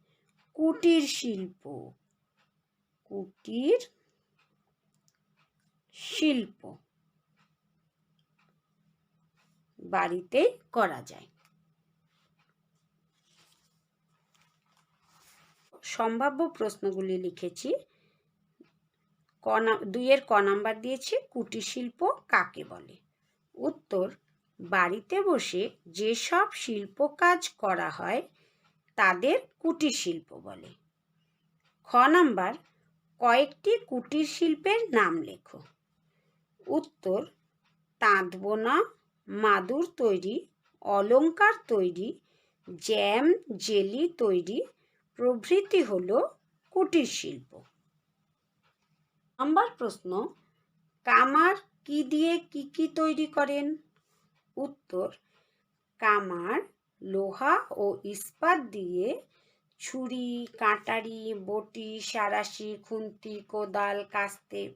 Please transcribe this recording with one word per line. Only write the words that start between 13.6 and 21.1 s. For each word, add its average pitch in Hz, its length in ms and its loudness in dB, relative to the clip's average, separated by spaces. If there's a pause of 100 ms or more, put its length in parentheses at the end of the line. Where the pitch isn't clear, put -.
সম্ভাব্য 269 640 0
প্রশ্নগুলি 190 720 -4
লিখেছি। 180 560 -6 (1700)
ক 220 160 2
না-, 226 260 0
দুইয়ের 247 360 2
ক - 120 -2
নাম্বার 208 480 2
দিয়েছি 262 360 -6 (140)